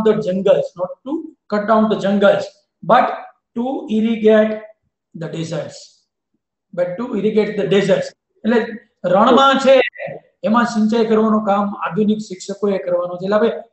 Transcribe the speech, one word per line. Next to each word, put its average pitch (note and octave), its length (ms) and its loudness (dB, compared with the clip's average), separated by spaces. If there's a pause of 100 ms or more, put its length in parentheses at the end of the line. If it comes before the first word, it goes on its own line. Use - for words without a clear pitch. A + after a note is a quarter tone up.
the - 120 2
jungles, F#3+ 460 2 (120)
not F3+ 120 -6 (160)
to C#4 60 -6 (400)
cut G#3 140 -2
down A3 260 2
the F3 60 -2
jungles, G3 460 2 (420)
but A#3 180 4 (520)
to C4 340 -6
irrigate G#3+ 640 2 (640)
the D#3+ 160 -8
deserts. D#3+ 440 -8 (960)
But F3+ 120 -2
to F3+ 180 -8 (100)
irrigate G#3 440 -2
the F#3 80 -2
deserts. F#3+ 420 0 (360)
એટલે A3 200 2 (400)
રણમાં B3+ 540 4
છે C4 220 6 (600)
એમાં A3 220 0
સિંચાઈ A3 400 0
કરવાનું G#3+ 400 2
કામ G3+ 300 -2
આધુનિક G3+ 420 -2
શિક્ષકોએ G3 600 -6
કરવાનું F3 400 -4
છે. F3+ 80 -8
એટલે G3+ 100 0
આપણે G#3+ 160 2 (220)